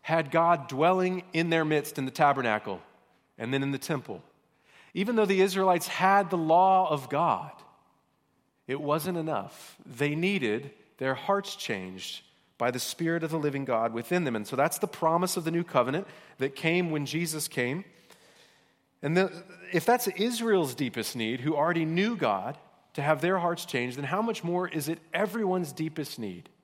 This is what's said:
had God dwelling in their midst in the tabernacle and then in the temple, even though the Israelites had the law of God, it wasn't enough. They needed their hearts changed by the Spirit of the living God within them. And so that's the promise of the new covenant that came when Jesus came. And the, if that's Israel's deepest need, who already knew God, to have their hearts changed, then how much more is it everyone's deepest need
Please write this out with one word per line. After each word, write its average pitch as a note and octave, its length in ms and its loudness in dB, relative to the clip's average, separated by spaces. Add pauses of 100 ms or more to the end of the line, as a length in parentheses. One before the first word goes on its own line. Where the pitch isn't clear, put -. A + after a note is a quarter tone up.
had D#3+ 300 -2
God E3+ 360 4
dwelling F#3 560 2 (100)
in E3 160 0
their E3 160 4
midst D3+ 320 0
in C3+ 80 -4
the C3 60 -6
tabernacle A2+ 720 2 (560)
and A#2+ 160 -4
then C#3 100 0
in C#3 80 -2
the C3+ 60 -4
temple, B2+ 440 -6 (720)
even G#3 220 -2
though G#3+ 100 4
the F#3+ 160 4
Israelites F#3+ 460 2
had F#3+ 420 4
the F3+ 80 0
law F3+ 520 6
of C#3+ 200 -2
God, C#3+ 420 0 (1160)
it C#3 140 -4
wasn't D#3 360 0
enough. D3+ 680 -6
They D3 300 -2
needed C#3+ 560 0 (260)
their C3 160 -2
hearts G3 420 -2
changed F#2 680 -8 (360)
by A#2+ 140 0
the B2 80 -6
Spirit E3 440 -2
of D#3 80 -4
the E3 60 -2
living C#3 280 -2
God A#2 280 0
within E3+ 300 -2
them. B2 120 -2
And G#2 120 -4
so - 80 -6
that's C#3+ 240 2
the G#3 80 -2
promise E3+ 500 0
of E3+ 60 -4
the E3 80 -2
new E3+ 120 0
covenant C3+ 440 2 (320)
that C3+ 160 -2
came E3+ 340 0
when D3+ 160 -2
Jesus D#3 420 -4
came. C#3 380 -2 (1160)
And D#3 140 -2
the, F#3+ 160 4 (400)
if D#3+ 140 0
that's A3+ 220 4
Israel's G3+ 680 0
deepest B2 400 -4
need, A#2+ 260 -2
who D3+ 140 -2
already E3 300 0
knew F#3+ 300 0
God, A2+ 420 -2 (360)
to - 80 -6
have D3 200 2
their F#3 160 2
hearts E3+ 280 -2
changed, B2 320 -4
then C#3+ 80 -6
how F#3 180 -2
much A3+ 200 -4
more F3 240 -2
is D3 220 -4
it F#3 100 -4 (140)
everyone's F#3 580 -2
deepest D#3 460 -6
need F#2 320 -10 (140)